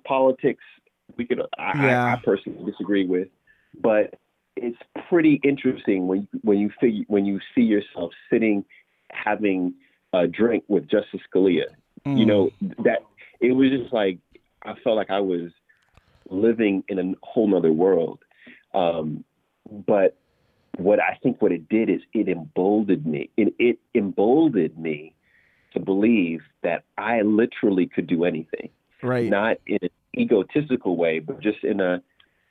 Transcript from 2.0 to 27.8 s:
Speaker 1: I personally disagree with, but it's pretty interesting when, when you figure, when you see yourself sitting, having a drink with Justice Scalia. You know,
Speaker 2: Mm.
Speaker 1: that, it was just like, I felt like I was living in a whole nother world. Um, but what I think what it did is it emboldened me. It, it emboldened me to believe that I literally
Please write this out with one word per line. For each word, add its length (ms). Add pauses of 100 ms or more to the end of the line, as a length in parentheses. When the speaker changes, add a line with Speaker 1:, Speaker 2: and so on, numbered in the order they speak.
Speaker 1:
I 100
personally 460
disagree 360
with, 220 (520)
but 340 (420)
it's 220 (300)
pretty 340
interesting 640
when, 220 (140)
when 160
you 120 (100)
figure, 280
when 180
you 140 (140)
see 80
yourself 500 (180)
sitting, 340 (460)
having 640 (380)
a 140
drink 420
with 200
Justice 320 (140)
Scalia. 320 (380)
You 220
know, 240 (120)
Speaker 2:
Mm. 220
Speaker 1:
that, 200 (360)
it 120
was 180
just 220
like, 260 (460)
I 180
felt 140
like 140
I 100
was 300 (800)
living 580
in 100
a 240
whole 260
nother 240
world. 480 (540)
Um, 500 (460)
but 460 (600)
what 220
I 220
think 200
what 100
it 160
did 220
is 100 (120)
it 160
emboldened 800
me. 300
It, 220
it 200 (160)
emboldened 840
me 360 (600)
to 60
believe 600 (220)
that 220 (140)
I 240
literally 640